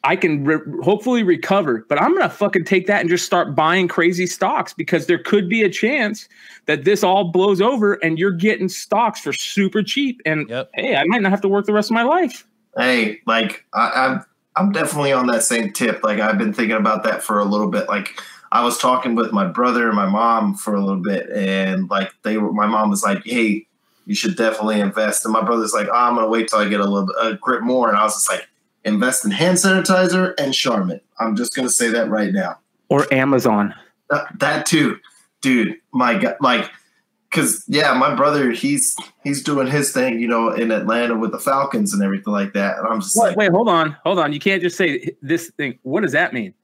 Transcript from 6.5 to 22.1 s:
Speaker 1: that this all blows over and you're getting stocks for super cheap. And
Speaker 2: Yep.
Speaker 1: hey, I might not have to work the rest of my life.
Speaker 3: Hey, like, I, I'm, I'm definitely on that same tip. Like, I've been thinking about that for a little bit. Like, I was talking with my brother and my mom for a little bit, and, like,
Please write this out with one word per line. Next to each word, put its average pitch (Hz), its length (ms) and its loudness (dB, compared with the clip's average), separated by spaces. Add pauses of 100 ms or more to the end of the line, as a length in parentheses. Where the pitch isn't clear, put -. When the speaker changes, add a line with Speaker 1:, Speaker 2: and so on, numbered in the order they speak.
Speaker 1:
that 151 180 -2
this 196 200 2
all 190 280 4
blows 185 300 4
over 214 320 2 (100)
and 160 160 0
you're 196 120 2
getting 185 380 0
stocks 214 500 -2
for 147 140 -8
super - 500 -2
cheap. 269 420 -4
And 156 240 -2
Speaker 2:
Yep. 120 240 -8
Speaker 1:
hey, 247 220 -2
I 139 100 2
might 240 160 2
not 190 100 2
have 202 100 0
to 196 60 0
work 202 200 2
the 208 60 0
rest 208 180 0
of 226 40 0
my 233 80 2
life. 302 440 0 (300)
Speaker 3:
Hey, 120 500 0
like, 113 460 -2
I, 117 220 0
I'm, 135 300 0 (300)
I'm 190 160 2
definitely 151 420 0
on 127 140 2
that 117 160 0
same 110 300 -2
tip. 113 300 -2
Like, 107 160 0
I've 107 200 0
been 107 140 0
thinking 113 240 0
about 110 260 0
that - 200 -2
for 107 160 0
a 101 60 2
little 104 240 0
bit. 98 180 -2
Like, 101 320 -6 (320)
I 120 120 2
was 117 160 0
talking 127 360 2
with 113 160 0
my 98 140 2
brother 117 420 0
and 107 80 0
my 98 120 0
mom 107 480 2
for 104 200 -4
a 98 40 0
little 98 220 0
bit, 98 280 -4
and, 95 600 -2
like, 98 220 -2 (120)